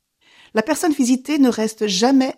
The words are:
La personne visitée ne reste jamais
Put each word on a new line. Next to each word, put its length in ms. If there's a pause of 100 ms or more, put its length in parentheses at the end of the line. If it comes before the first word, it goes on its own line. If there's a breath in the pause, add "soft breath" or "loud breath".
(560 soft breath)
La 80
personne 300
visitée 440
ne 100
reste 380
jamais 520